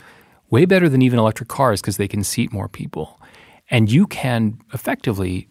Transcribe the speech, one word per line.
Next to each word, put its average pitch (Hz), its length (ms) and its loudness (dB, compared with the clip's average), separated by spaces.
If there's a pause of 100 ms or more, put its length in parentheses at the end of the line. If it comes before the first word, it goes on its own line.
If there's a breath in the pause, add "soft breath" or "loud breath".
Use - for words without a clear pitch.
(500 soft breath)
way 120 160 4
better 180 240 4
than 131 120 2
even 123 180 4
electric 110 300 0
cars 120 320 0
'cause 101 160 -6
they 101 100 -2
can 104 160 -4
seat - 300 -4
more 101 160 -6
people. - 500 -12 (500 soft breath)
And 110 220 2
you 175 160 4
can 117 500 -4 (160)
effectively 95 760 -6